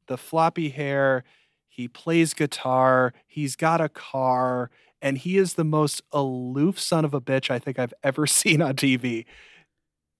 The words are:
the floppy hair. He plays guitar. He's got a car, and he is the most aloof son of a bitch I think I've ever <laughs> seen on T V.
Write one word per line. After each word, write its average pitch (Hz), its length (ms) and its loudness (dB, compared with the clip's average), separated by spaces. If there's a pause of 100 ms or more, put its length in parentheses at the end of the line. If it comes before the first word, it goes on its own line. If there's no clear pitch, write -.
the 127 100 -6
floppy 160 520 0
hair. 139 540 0 (460)
He 123 180 -10
plays 165 460 0
guitar. 131 800 2 (140)
He's 143 280 -6
got 165 240 0
a 160 80 0
car, 127 840 -2 (280)
and 139 200 -2
he 180 180 -2
is 190 160 2
the 170 100 -2
most 151 380 0 (100)
aloof 135 680 -2
son 160 260 0
of 143 80 -4
a 139 80 -4
bitch 131 300 -2
I 123 80 -2
think 131 180 -6
I've 123 160 -4 (100)
ever 139 240 0
<laughs> - 0 -
seen - 360 4
on 135 120 0
T 135 200 2
V. 123 300 -4 (960)